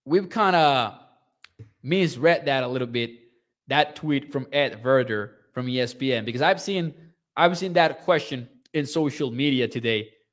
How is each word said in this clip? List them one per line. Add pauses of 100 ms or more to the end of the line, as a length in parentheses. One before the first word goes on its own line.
we've
kinda (760)
misread
that
a
little
bit, (500)
that
tweet
from
Ed
Verder (160)
from
E
S
P
N,
because
I've
seen, (400)
I've
seen
that
question (280)
in
social
media
today (200)